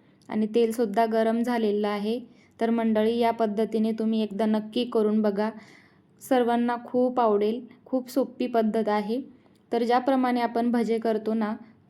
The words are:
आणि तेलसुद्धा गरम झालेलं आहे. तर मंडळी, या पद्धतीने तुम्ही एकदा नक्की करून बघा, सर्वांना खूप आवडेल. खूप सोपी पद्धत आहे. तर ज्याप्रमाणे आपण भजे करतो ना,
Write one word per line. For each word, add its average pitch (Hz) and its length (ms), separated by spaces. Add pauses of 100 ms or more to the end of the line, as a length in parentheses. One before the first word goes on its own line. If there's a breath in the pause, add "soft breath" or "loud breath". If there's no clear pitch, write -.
(300 soft breath)
आणि 214 260
तेलसुद्धा 226 500
गरम 226 380
झालेलं 220 440
आहे. 208 320 (420 loud breath)
तर 233 80
मंडळी, 226 480
या 233 140
पद्धतीने 220 600
तुम्ही 220 300
एकदा 208 240
नक्की 214 400
करून 214 360
बघा, 214 280 (800 loud breath)
सर्वांना 240 460 (100)
खूप 254 340
आवडेल. 220 480 (180 loud breath)
खूप 254 240
सोपी 247 380
पद्धत 226 420
आहे. 208 320 (500 loud breath)
तर 233 120
ज्याप्रमाणे 247 580
आपण 240 300
भजे 226 280
करतो 220 340
ना, 220 220 (340 loud breath)